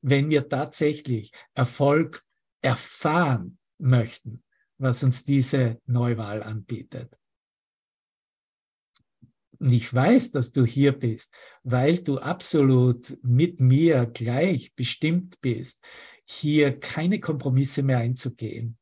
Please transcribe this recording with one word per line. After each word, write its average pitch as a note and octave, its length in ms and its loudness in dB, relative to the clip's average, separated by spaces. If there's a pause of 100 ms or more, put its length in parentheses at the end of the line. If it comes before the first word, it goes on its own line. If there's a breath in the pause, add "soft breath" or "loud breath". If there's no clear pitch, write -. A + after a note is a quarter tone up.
Wenn C#3 300 2
wir D3 180 2
tatsächlich C#3 840 -4 (200 loud breath)
Erfolg C#3+ 720 0 (380)
erfahren C3 960 -2 (200)
möchten, A#2+ 640 0 (360)
was C3 240 -2
uns B2+ 220 0
diese C3 600 0
Neuwahl A2+ 580 -2
anbietet. A2 720 -12 (2500)
Und C3+ 120 0
ich A#2+ 220 2
weiß, D3+ 380 4
dass B2+ 200 -4
du C3 140 2
hier C3+ 280 2
bist, A#2 420 -6 (280 loud breath)
weil C3 360 2
du D3+ 200 -4
absolut C3 1040 2
mit C#3+ 380 2
mir C3+ 460 4
gleich B2 680 -2
bestimmt E3 680 -4
bist, - 420 -6 (400 loud breath)
hier D3 540 0
keine F3 420 -2
Kompromisse C#3 640 -2
mehr C3 160 2
einzugehen A#2 840 -6